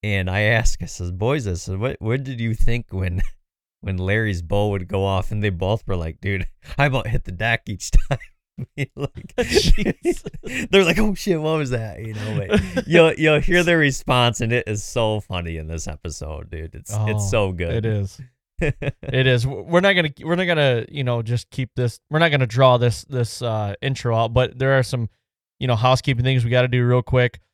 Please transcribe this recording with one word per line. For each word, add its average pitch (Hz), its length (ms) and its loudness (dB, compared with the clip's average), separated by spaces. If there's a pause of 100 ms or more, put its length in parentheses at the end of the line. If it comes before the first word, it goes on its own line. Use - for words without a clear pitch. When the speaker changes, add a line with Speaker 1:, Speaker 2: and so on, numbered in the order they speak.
Speaker 1:
and 98 260 -2
I 95 120 0
asked, 110 420 2
I - 20 -8
says, 87 260 -8
"Boys," 113 360 -2
I 92 60 -2
said, 95 260 -6
"what, 127 200 -4
what 127 240 -2
did 131 160 -10
you 113 140 -2
think 117 380 4
when, 92 300 -2 (300)
<laughs> - 300 -20
when 95 160 -4
Larry's 98 440 0
bow 101 280 0
would 98 180 -4
go 98 180 -2
off?" 95 260 0
And 107 100 -4
they 104 80 0
both 92 380 -2
were 98 80 -2
like, 82 260 -6
"Dude, 98 260 -4 (160)
<laughs> - 140 -10
I 139 80 2
about 131 220 0
hit 110 160 0
the - 80 -10
deck 113 360 -2
each - 240 -8
time." - 320 6
<laughs> - 40 -20 (680)
Like, - 420 -10
Speaker 2:
<laughs> - 20 -6
Jesus. - 840 4 (200)
Speaker 1:
<laughs> 254 260 -8
they're 196 160 6
like, 165 140 2
"Oh 214 140 4
shit, 170 280 -2
what 156 160 0
was 139 140 -2
that?" 110 280 -6
You 110 140 -10
know, 107 340 -4
but 196 400 0
Speaker 2:
<laughs> - 0 -
Speaker 1:
you'll, 165 260 4
you'll 151 280 2
hear 175 220 2
their 170 140 4
response, 131 640 0
and 113 140 -2
it 120 140 -2
is 104 160 -4
so 107 360 -2
funny 85 380 -8
in 78 100 -10
this 82 200 -8
episode, 73 600 -12
dude. 80 260 -12
It's, - 160 -16
it's 107 320 -2
Speaker 2:
Oh, 101 60 -2
Speaker 1:
so 98 220 2
good. 85 220 -4
Speaker 2:
it 113 120 -2
is. 104 400 -2
Speaker 1:
<laughs> - 60 -20 (300)
Speaker 2:
It 131 680 -2
is. 123 160 4
W-, 131 200 -4
we're 170 180 2
not 196 120 4
gonna, 165 180 0 (100)
we're 165 140 -2
not 180 100 -2
gonna, 143 420 2
you 143 160 -6
know, 120 180 -2
just 117 280 -4
keep - 260 -6
this, 123 240 -2 (100)
we're 151 100 0
not 165 120 4
gonna 135 160 2
draw 123 300 6
this, 120 260 0
this, 123 380 -4
uh, 107 400 -4
intro 127 340 -2
out, 113 180 0
but 123 240 2
there 135 220 4
are 127 40 2
some, 120 260 -4 (500)
you 131 80 -4
know, 123 80 2
housekeeping 127 480 2
things 127 220 2
we 120 40 0
gotta 123 200 2
do 120 180 2
real 123 140 4
quick. 123 400 0 (120)